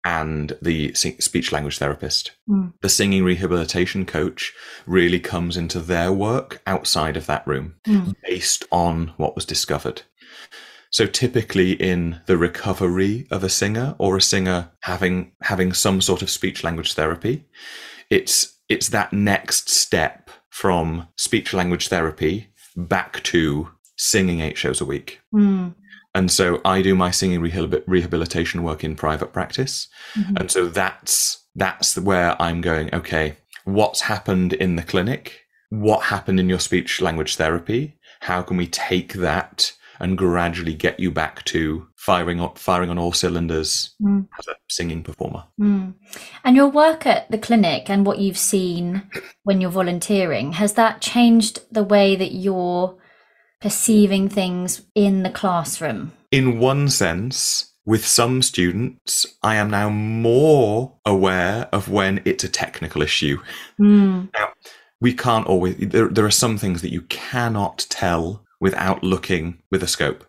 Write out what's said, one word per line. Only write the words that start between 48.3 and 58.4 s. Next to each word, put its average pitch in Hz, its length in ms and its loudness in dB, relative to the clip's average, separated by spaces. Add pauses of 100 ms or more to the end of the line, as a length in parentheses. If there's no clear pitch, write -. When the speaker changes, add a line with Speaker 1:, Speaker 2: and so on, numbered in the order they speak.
Speaker 2:
seen 180 640 -2 (400)
when 196 160 2
you're 180 100 0
volunteering, 175 840 0
has 202 220 0
that 226 260 2
changed 233 580 4 (100)
the 214 140 0
way 196 320 6
that 185 180 -2
you're 180 640 -2 (640)
perceiving 202 680 4
things 180 520 -2 (140)
in 196 280 4
the 185 60 -2
classroom? 165 840 -4 (200)
Speaker 1:
In 127 280 4
one 139 300 4
sense, 101 840 -2 (140)
with 110 200 2
some 127 360 2